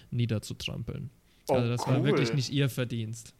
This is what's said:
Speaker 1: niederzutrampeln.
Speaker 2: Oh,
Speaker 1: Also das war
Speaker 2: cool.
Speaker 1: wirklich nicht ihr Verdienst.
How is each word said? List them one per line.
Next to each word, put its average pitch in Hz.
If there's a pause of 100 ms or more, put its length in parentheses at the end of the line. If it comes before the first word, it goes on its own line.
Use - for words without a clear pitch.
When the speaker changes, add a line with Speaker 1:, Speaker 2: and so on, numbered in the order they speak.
(120)
Speaker 1:
niederzutrampeln. - (380)
Speaker 2:
Oh, 139
Speaker 1:
Also 120
das 120
war 127
Speaker 2:
cool. 123
Speaker 1:
wirklich 120
nicht 131
ihr 139
Verdienst. 117